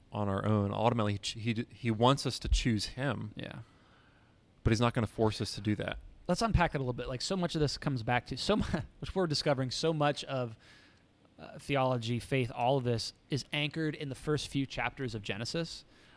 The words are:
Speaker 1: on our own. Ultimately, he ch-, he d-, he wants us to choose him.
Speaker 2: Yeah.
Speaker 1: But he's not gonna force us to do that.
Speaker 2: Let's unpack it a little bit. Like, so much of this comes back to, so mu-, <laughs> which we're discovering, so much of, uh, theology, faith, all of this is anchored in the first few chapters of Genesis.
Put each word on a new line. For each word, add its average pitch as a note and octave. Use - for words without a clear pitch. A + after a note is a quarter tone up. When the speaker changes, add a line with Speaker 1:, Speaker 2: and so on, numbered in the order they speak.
Speaker 1:
on G#2
our G2
own. G#2
Ultimately, G#2+
he G2+
ch-, -
he A2+
d-, A2+
he A2+
wants B2
us B2+
to -
choose A2
him. G#2+
Speaker 2:
Yeah. -
Speaker 1:
But A2+
he's A2
not A#2+
gonna A2
force G#2+
us -
to G#2
do G#2
that. F#2+
Speaker 2:
Let's F3+
unpack F3+
it D3+
a -
little B2+
bit. A#2+
Like, B2+
so -
much F3
of D#3
this C#3+
comes C3
back B2
to, C3
so -
mu-, G#3+
<laughs> -
which -
we're F#3
discovering, C3+
so E3
much D3
of, B2
uh, -
theology, B2+
faith, B2
all B2
of B2
this A#2
is B2+
anchored D3+
in D3+
the C3+
first -
few C#3
chapters B2
of G#2+
Genesis. A#2